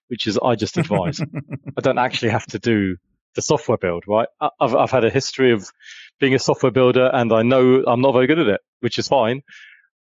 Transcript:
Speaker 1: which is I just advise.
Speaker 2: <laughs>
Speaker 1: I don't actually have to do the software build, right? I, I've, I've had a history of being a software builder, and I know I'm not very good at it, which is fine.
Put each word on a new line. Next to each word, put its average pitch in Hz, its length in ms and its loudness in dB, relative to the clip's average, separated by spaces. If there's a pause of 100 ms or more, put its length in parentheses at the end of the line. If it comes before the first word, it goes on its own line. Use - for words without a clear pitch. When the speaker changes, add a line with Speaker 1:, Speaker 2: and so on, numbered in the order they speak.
Speaker 1:
which - 180 -10
is 107 160 -2
I 123 140 2
just 107 220 -6
advise. 101 440 -2 (280)
Speaker 2:
<laughs> - 280 -14
Speaker 1:
I 123 40 -8
don't 127 180 0
actually 123 320 -2
have 110 160 -4
to 110 120 -10
do 101 380 -2 (380)
the - 80 -6
software 127 340 -2
build, 87 300 -6
right? 107 200 0 (120)
I, 151 100 -4 (100)
I've, 131 160 0
I've 127 160 0
had 123 140 2
a 110 60 2
history 131 420 0
of 98 160 -6 (500)
being 135 140 2
a 131 60 2
software 139 320 0
builder, 127 420 4
and 120 180 0
I 113 120 4
know 127 420 4
I'm 123 160 0
not 135 120 2
very 127 120 4
good 156 140 2
at 139 80 0
it, 98 140 0 (180)
which - 180 -6
is 117 100 -4
fine. 127 360 0 (580)